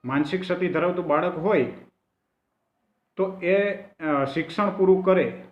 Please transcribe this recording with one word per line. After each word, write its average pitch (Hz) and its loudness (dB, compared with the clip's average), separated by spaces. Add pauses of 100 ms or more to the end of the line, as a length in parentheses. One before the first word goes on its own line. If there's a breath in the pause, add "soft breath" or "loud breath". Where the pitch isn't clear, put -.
માનસિક 147 -2
ક્ષતિ 180 -2
ધરાવતું 175 0
બાળક 170 0
હોય 160 2 (1500)
તો 190 -4
એ, 196 0
અ, 147 -2
શિક્ષણ 190 -2
પૂરું 185 4
કરે 185 2